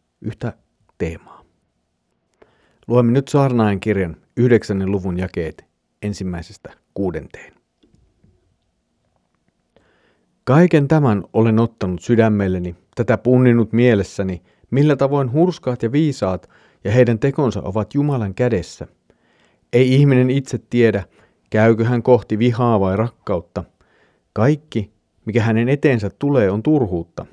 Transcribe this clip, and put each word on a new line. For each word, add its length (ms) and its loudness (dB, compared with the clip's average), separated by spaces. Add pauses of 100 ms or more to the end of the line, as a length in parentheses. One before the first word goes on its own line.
(220)
yhtä 320 -10 (440)
teemaa. 440 -10 (1500)
Luemme 240 2
nyt 160 0
saarnaajan 520 2
kirjan 380 -4 (200)
yhdeksännen 540 0
luvun 260 -4
jakeet 480 -8 (360)
ensimmäisestä 720 -10 (200)
kuudenteen. 600 -8 (3000)
"Kaiken 440 4
tämän 360 2 (100)
olen 260 2
ottanut 420 -4
sydämelleni, 720 0 (200)
tätä 220 0
punninnut 560 2
mielessäni, 680 0 (300)
millä 240 2
tavoin 360 -2
hurskaat 520 -2
ja 80 -4
viisaat 580 -2 (340)
ja 80 -4
heidän 280 4
tekonsa 420 -2
ovat 320 -6
Jumalan 400 -2
kädessä. 540 -4 (840)
Ei 200 4
ihminen 360 4
itse 300 -4 (100)
tiedä, 340 2 (460)
käykö 360 2
hän 180 -2
kohti 360 2
vihaa 400 2
vai 180 0
rakkautta. 640 -6 (720)
Kaikki, 580 -2 (340)
mikä 160 0
hänen 280 0
eteensä 400 0 (100)
tulee, 320 2
on 120 -4
turhuutta, 680 -2